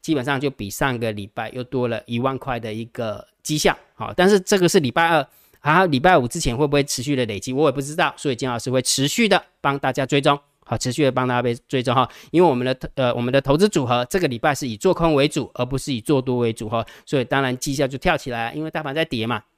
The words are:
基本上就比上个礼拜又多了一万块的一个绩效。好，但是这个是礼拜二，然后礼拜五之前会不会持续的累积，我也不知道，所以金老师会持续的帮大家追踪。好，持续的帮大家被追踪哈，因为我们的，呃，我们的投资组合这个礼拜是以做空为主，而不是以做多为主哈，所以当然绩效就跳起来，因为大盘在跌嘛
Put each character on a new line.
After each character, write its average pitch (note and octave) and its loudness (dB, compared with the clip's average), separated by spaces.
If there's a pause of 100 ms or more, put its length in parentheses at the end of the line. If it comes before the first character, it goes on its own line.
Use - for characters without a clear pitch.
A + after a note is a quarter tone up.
基 D#3+ -2
本 C#3 0
上 C3+ -2
就 C#3 -2
比 G2+ -10
上 C3+ -2
个 A2+ -2
礼 G2+ -10
拜 A2 -8
又 B2+ -12
多 B2 -4
了 A2+ -4
一 A#2+ -4
万 C3 0
块 B2 -6
的 A2+ -8
一 A2+ -8
个 G#2+ -8 (140)
绩 D3+ -4
效。 D3+ 2 (200)
好， - -10
但 F3+ 4
是 G#3 6
这 G3 0
个 F3 4
是 G3 4
礼 C3 0
拜 E3 2
二， D#3+ 2 (360)
然 D3 2
后 F#3 6
礼 C#3 2
拜 F3+ 6
五 B2 4
之 E3+ -6
前 B2 -2
会 D3 2
不 C#3 -2
会 C#3+ 2
持 C3+ -4
续 C#3 -2
的 B2+ 0
累 G#2 -6
积， B2+ -8
我 D3 2
也 C3+ 4
不 C#3 -6
知 D3 -8
道， D#3+ 0
所 C#3+ -4
以 B2 -2
金 C3 -6
老 A#2 -4
师 C3 -6
会 B2+ 0
持 C3+ 0
续 A3+ 2
的 F#3+ 2 (160)
帮 C#3 -2
大 C3+ -2
家 C3+ -2
追 C#3+ 2
踪。 C#3+ 4 (240)
好， A#2 -4
持 B2+ -4
续 D3+ 0
的 C3 4
帮 B2+ 0
大 B2 0
家 B2 0
被 A#2+ 0 (120)
追 C3 -2
踪 A#2+ 0
哈， B2+ 4 (220)
因 E3+ 4
为 F3 6
我 C#3+ 4
们 B2 0
的， C3 -2 (160)
呃， B2+ 0
我 B2 -4
们 B2 -2
的 C#3 4
投 C#3 2
资 G3 4
组 C#3+ 0
合 B2 0
这 - 0
个 D3 0
礼 A#2+ -2
拜 D3 0
是 C#3 -6
以 A2 -6
做 F#3 2
空 E3 2
为 C#3+ 4
主， C#3+ -4
而 B2 -2
不 C3+ -6
是 - -6
以 A#2 -2
做 C3+ 0
多 B2+ -2
为 A#2 0
主 G#2+ -8
哈， A2+ -4 (180)
所 C#3+ -2
以 B2 0
当 C3+ 0
然 B2+ -2
绩 C#3+ -6
效 C3+ 0
就 C3 -8
跳 E3+ 0
起 C3+ -8
来， A#2 -6
因 D3+ -6
为 D#3+ -8
大 D#3 -8
盘 C3+ -6
在 D#3+ 0
跌 A2+ -4
嘛 A2+ -2 (160)